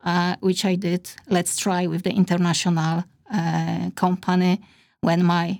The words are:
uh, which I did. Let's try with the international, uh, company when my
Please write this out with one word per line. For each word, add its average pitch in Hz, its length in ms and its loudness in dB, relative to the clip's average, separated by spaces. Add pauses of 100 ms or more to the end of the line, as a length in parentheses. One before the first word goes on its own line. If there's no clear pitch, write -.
uh, 180 360 0
which 185 240 0
I 185 120 2
did. 180 340 -4 (180)
Let's 175 280 0
try 180 320 0
with 165 140 -4
the 180 100 -2
international, 175 920 0 (300)
uh, 165 640 -2
company 185 640 0 (420)
when 170 220 2
my 175 360 0